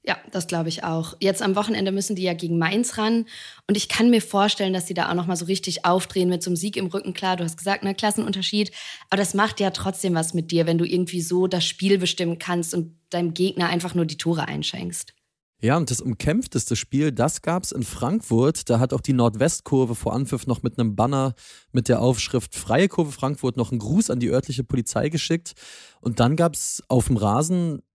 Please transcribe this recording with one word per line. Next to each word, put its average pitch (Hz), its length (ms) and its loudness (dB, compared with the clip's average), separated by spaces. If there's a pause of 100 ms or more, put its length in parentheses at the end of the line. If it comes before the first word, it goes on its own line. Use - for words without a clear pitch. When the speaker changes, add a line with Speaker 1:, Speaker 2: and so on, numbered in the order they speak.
Speaker 1:
Ja, 170 120 -2 (140)
das 170 160 -4
glaube 165 220 -2
ich 165 160 -6
auch. 165 340 -4
Jetzt 190 220 2
am 196 160 2
Wochenende 208 340 0
müssen 202 240 -2
die 180 60 -4
ja 180 120 0
gegen 165 240 -2
Mainz 202 400 2
ran 226 280 2 (420)
und 208 80 4
ich - 140 -2
kann 233 200 4
mir 226 120 6
vorstellen, 202 500 2
dass 185 140 -2
die 185 80 -8
da 170 160 0
auch 170 40 0
noch 175 140 0
mal 180 80 0
so 165 100 -4
richtig 185 380 -4
aufdrehen 180 460 2
mit 175 120 0
so 180 80 -4
einem 175 60 2
Sieg 196 220 -4
im 190 100 -2
Rücken. 185 260 -6
Klar, 185 220 0
du 175 80 -4
hast 165 140 -4
gesagt, - 260 -2
ne, 196 100 0
Klassenunterschied, 208 800 0 (380)
aber 190 80 0
das 196 160 0
macht 214 260 0
ja 196 120 2
trotzdem 190 420 -2
was 165 200 0
mit 165 180 -2
dir, 165 140 4
wenn 170 120 2
du 170 80 2
irgendwie 180 360 -2
so 180 260 2
das 180 180 0
Spiel 196 320 2
bestimmen 175 420 -2
kannst 175 340 -2
und 165 220 -4 (140)
deinem 175 240 -2
Gegner 180 340 0
einfach 175 260 -2
nur 170 120 2
die 160 120 -8
Tore 165 300 -2
einschenkst. 170 680 -8 (480)
Speaker 2:
Ja, 120 140 4
und 160 160 0
das 117 80 -2
umkämpfteste 131 800 -2
Spiel, 147 340 0
das 120 300 0
gab's 180 320 -2
in 123 100 -4
Frankfurt. 135 840 0
Da 117 100 4
hat 127 140 2
auch 127 80 -2
die 143 100 -2
Nordwestkurve 123 840 2
vor 113 200 -2
Anpfiff 131 340 -4
noch 117 160 -2
mit 127 160 -4
einem 110 160 0
Banner 135 380 0 (400)
mit 123 160 0
der 117 120 4
Aufschrift 123 540 0
Freie 156 320 2
Kurve 156 240 0
Frankfurt 135 460 -2
noch 117 140 -2
einen 120 80 -2
Gruß 139 300 2
an 123 120 0
die - 80 0
örtliche 127 340 0
Polizei 127 460 -2
geschickt. 165 420 -2 (480)
Und 120 220 -2
dann 139 160 4
gab's - 500 0
auf 127 200 2
dem 123 100 2
Rasen 156 640 0 (140)